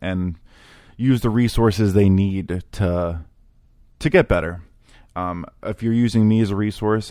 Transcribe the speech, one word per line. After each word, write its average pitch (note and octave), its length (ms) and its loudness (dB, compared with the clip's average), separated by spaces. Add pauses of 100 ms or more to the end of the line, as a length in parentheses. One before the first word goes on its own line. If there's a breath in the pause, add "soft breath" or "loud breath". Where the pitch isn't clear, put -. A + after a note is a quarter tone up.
and F2+ 380 -6 (580 loud breath)
use B2 240 0
the A#2 80 -2
resources A2+ 640 2
they G2+ 160 4
need F#2+ 640 0
to, F2 520 -4 (760)
to D3+ 120 -2
get F3 160 4
better. F2 360 -2 (540 soft breath)
Um, F2+ 300 -8 (180)
if G#2 180 -8
you're A2+ 100 -2
using A2+ 360 2
me A2 140 4
as G2+ 100 0
a - 20 -4
resource, G#2+ 560 -2